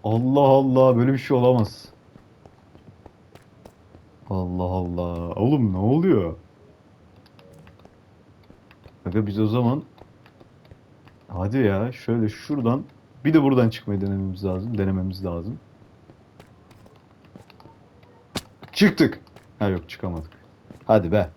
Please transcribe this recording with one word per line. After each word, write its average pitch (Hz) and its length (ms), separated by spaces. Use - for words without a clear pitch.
Allah 123 360
Allah, 131 580
böyle 123 160
bir 139 40
şey 131 200
olamaz. 123 480
Allah 90 340
Allah. 87 720
Oğlum 117 380
ne 92 40
oluyor? 110 580
Aga 101 220
biz 101 120
o 110 80
zaman 123 360
hadi 92 300
ya 110 340
şöyle 113 380
şuradan 135 540
bir 160 80
de 156 100
buradan 127 260
çıkmayı 101 320
denememiz 98 440
lazım. 98 320
Denememiz 95 480
lazım. 87 340
Çıktık. - 480
Ha 104 100
yok 85 200
çıkamadık. 82 420
Hadi 101 260
be. 95 260